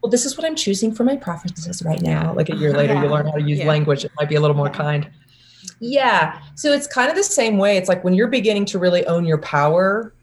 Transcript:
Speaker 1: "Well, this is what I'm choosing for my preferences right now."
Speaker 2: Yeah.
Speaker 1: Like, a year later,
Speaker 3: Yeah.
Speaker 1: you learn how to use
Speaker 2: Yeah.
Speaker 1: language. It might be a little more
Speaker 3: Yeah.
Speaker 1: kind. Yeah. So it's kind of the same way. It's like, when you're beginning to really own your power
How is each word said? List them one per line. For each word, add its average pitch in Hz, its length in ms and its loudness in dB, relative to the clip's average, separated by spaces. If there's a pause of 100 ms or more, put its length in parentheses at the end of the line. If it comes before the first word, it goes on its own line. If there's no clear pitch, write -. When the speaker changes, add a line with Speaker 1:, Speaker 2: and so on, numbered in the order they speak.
Speaker 1:
"Well, 233 80 -2
this 240 160 2
is 277 100 -6
what 320 120 -6
I'm 320 80 -4
choosing 214 380 -2
for 233 100 -2
my 262 120 2
preferences 175 680 -8
right 160 180 -2
now." 160 220 0
Speaker 2:
Yeah. 165 80 -2
Speaker 1:
Like, 160 180 -2
a 156 60 -4
year 147 180 0
later, 143 220 2
Speaker 3:
Yeah. 143 80 0
Speaker 1:
you 143 60 2
learn 147 180 0
how 156 60 -4
to 151 100 -2
use 147 160 0
Speaker 2:
Yeah. 156 80 -2
Speaker 1:
language. 151 360 2
It - 160 -8
might 151 100 -2
be 151 60 -2
a 147 60 2
little 151 160 2
more 143 100 0
Speaker 3:
Yeah. 143 60 -6
Speaker 1:
kind. 147 360 -4 (720)
Yeah. 233 580 2 (160)
So 302 180 0
it's 285 140 -2
kind 262 240 0
of 330 60 -2
the 403 60 0
same 226 360 0
way. 202 180 4
It's 185 120 -2
like, 180 140 0
when 180 120 2
you're 220 120 2
beginning 208 380 0
to 202 140 -4
really 180 260 2
own 170 200 0
your 156 120 2
power 180 840 0